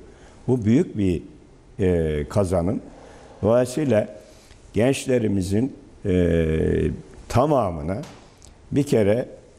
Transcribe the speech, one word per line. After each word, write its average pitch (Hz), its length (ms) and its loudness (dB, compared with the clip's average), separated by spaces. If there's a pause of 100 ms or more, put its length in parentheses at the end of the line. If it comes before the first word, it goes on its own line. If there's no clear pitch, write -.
(480)
Bu 120 180 0
büyük 120 320 2
bir, 92 240 0 (580)
e, 82 500 0
kazanım. 92 520 -2 (600)
Dolayısıyla 123 640 2 (680)
gençlerimizin, 110 1000 0 (320)
e, 90 320 2 (920)
tamamına 107 720 0 (720)
bir 143 120 0
kere 110 420 2 (340)